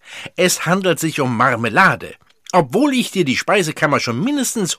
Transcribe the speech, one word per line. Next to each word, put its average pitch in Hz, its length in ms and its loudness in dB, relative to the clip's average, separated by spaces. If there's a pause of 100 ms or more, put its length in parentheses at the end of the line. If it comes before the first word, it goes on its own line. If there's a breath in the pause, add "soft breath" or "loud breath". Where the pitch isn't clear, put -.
(360 loud breath)
Es 180 280 0
handelt 180 360 0
sich 160 200 -4
um 123 160 -2
Marmelade, 117 760 2 (380)
obwohl 185 420 2
ich 240 160 0
dir 185 140 0
die 127 120 0
Speisekammer 156 640 0
schon 120 240 -4
mindestens 240 560 -2